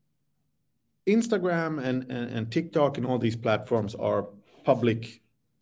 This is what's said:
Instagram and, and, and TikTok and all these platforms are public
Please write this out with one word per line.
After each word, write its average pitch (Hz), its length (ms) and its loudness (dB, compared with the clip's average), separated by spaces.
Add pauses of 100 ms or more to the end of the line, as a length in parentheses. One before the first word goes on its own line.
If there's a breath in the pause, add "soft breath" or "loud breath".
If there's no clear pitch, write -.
(1080)
Instagram 175 760 2
and, 127 280 0
and, 120 240 -4
and 113 160 -4
TikTok 160 460 0
and 120 100 -2
all 123 100 0
these 113 180 0
platforms 110 600 0
are 104 320 0 (360)
public 117 600 0 (380)